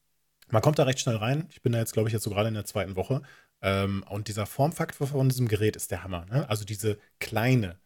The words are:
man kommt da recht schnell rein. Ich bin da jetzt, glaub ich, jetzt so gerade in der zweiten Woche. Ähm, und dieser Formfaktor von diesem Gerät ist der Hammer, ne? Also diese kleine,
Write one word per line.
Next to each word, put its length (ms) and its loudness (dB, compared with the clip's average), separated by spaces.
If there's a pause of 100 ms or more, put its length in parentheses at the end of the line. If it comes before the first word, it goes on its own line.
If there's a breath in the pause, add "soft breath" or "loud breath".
(500)
man 120 4
kommt 180 4
da 40 6
recht 160 2
schnell 180 0
rein. 340 -2
Ich 100 -20
bin 120 2
da 60 2
jetzt, 140 -2
glaub 140 4
ich, 60 0
jetzt 100 -2
so 60 -4
gerade 200 2
in 40 -2
der 120 -4
zweiten 300 -4
Woche. 260 -2 (400 loud breath)
Ähm, 480 0
und 200 -6
dieser 160 -4
Formfaktor 640 -2
von 220 2
diesem 180 2
Gerät 280 2
ist 160 -10
der 120 -6
Hammer, 220 -8
ne? 240 -2
Also 160 -2
diese 340 -4 (200 soft breath)
kleine, 680 0